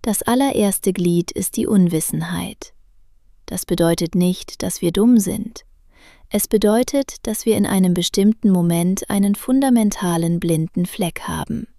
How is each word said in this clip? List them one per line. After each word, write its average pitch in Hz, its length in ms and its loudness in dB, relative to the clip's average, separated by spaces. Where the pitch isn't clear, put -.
Das 214 220 -4
allererste 226 680 0
Glied 175 400 0
ist - 240 -6
die 226 120 -2
Unwissenheit. 170 1040 0
Das - 200 -10
bedeutet 170 500 0
nicht, - 480 -2
dass - 180 -6
wir 170 100 0
dumm 226 280 4
sind. - 440 -6
Es - 180 -4
bedeutet, 226 760 0
dass - 220 -6
wir 220 100 2
in 202 100 2
einem 185 280 2
bestimmten 196 560 2
Moment 175 600 0
einen 202 260 2
fundamentalen 208 1040 0
blinden 165 460 0
Fleck - 360 -6
haben. - 460 -8